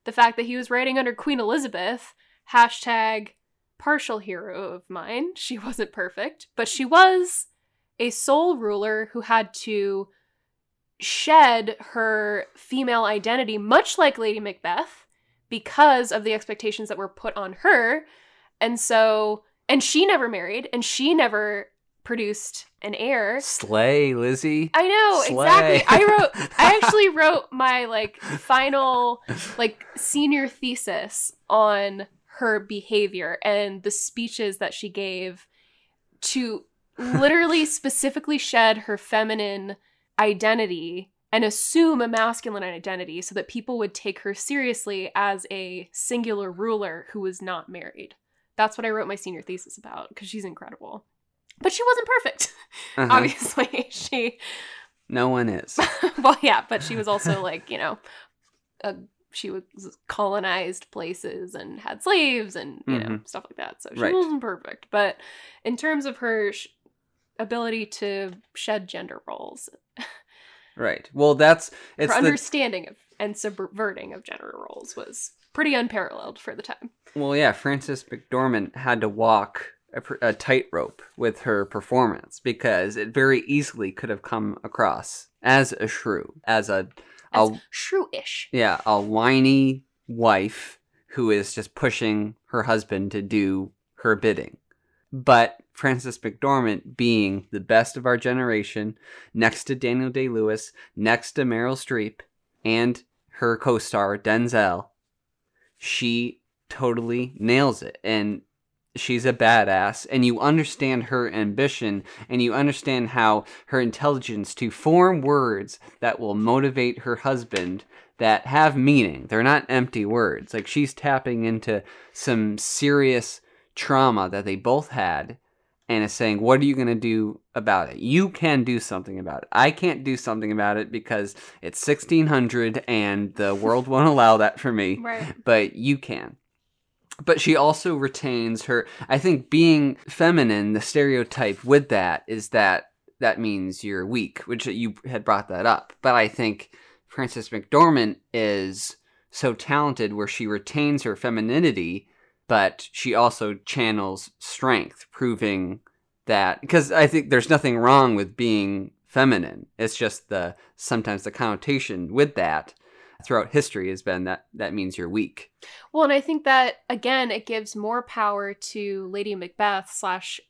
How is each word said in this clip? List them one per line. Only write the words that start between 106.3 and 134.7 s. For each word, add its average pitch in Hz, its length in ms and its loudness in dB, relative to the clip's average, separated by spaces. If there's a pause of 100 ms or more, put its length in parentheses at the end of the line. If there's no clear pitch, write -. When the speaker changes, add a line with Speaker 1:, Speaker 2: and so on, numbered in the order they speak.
Speaker 2:
totally 120 720 -4
nails 120 440 2
it. - 200 -16
And 104 400 -2 (540)
she's 123 300 -2
a 127 60 2
badass, 101 800 4
and 127 140 4
you 120 160 2
understand 139 640 0
her 120 260 -2
ambition, 104 720 -2 (240)
and 123 140 -2
you 117 120 0
understand 135 560 -2
how 110 340 2 (220)
her 131 140 0
intelligence 123 760 -2
to 117 140 -4
form 175 500 4
words 127 580 0 (220)
that 117 200 0
will 104 140 -4
motivate 123 640 0
her 120 160 -4
husband 104 680 -4 (340)
that 110 280 2
have 143 300 4
meaning. 127 520 4
They're 110 140 0
not 135 260 4
empty 123 380 0
words. 101 480 -2
Like, 107 140 -6
she's 143 260 -2
tapping 127 500 -2
into 110 380 -2 (300)
some 107 460 0
serious 139 800 0 (340)
trauma 127 560 2
that 98 140 -6
they 98 100 -4
both 123 360 0
had 90 460 -4 (520)
and 110 160 0
is 104 80 -6
saying, 107 280 -2
"What 127 200 4
are 143 40 0
you 139 120 0
gonna 120 180 0
do 110 460 -2 (160)
about 98 340 0
it? 60 60 -14
You 165 340 0
can 151 320 0
do 120 160 -2
something 95 400 -10
about 85 240 -8
it. - 100 -20
I 135 200 6
can't 160 320 -2
do 131 120 -2
something 110 360 -4
about 104 240 0
it 107 160 -6
because 107 420 -6 (260)
it's 85 200 -10
sixteen 156 480 2
hundred 120 580 0
and 101 480 -2
the 101 200 0
world 113 340 0
won't 135 200 4
allow 117 300 8
that 107 220 2
for 131 120 -2